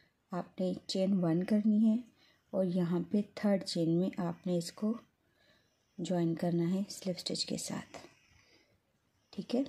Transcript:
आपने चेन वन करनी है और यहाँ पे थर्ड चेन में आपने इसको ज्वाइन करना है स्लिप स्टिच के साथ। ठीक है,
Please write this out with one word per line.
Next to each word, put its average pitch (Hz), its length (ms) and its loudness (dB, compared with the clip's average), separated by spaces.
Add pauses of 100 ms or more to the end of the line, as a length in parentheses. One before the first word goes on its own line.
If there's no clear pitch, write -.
(320)
आपने 185 420 -4
चेन 190 400 0
वन 175 280 2
करनी 208 380 2
है 226 240 4 (500)
और 190 100 2
यहाँ 175 360 2
पे 202 220 0
थर्ड 202 400 0
चेन 165 280 0
में 180 280 2
आपने 175 400 -2
इसको 214 420 -4 (1000)
ज्वाइन 170 340 0
करना 170 300 0
है 185 200 0
स्लिप 185 320 -6
स्टिच - 280 -6
के - 140 -6
साथ। - 420 -10 (1300)
ठीक - 220 -8
है, 269 140 2